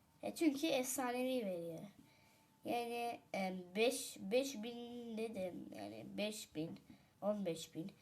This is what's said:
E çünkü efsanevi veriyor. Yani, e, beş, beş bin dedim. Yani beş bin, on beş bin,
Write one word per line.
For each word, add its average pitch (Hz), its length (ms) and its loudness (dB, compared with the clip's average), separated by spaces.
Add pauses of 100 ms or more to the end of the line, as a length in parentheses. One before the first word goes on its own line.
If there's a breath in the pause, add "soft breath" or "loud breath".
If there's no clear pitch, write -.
(220 soft breath)
E 220 120 -4
çünkü 311 320 4
efsanevi 254 800 2
veriyor. 170 340 -2 (840 loud breath)
Yani, 240 560 -2 (140)
e, 190 200 0 (220)
beş, 254 440 4
beş 226 420 2
bin 240 560 -6
dedim. 190 580 -4
Yani 107 300 -8 (100)
beş 208 380 -4
bin, 160 260 -4 (400 loud breath)
on 202 260 2
beş 165 280 -4
bin, 165 280 -6